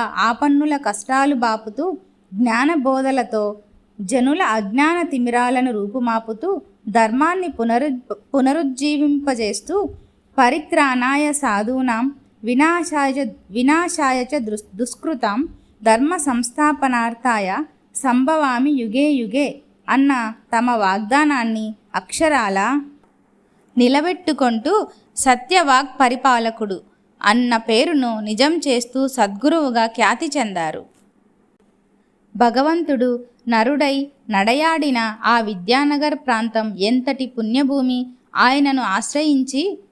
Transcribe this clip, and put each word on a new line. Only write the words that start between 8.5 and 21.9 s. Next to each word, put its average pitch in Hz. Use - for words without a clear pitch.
పరిత్రాణాయ 277
సాధూనాం 247
వినాశాయ, 277
వినాశాయ 269
చ 277
దృస్-, 214
దుష్కృతాం 247
ధర్మ 233
సంస్థాపనార్థాయ 240
సంభవామి 269
యుగే 262
యుగే 240
అన్న 247
తమ 247
వాగ్దానాన్ని 220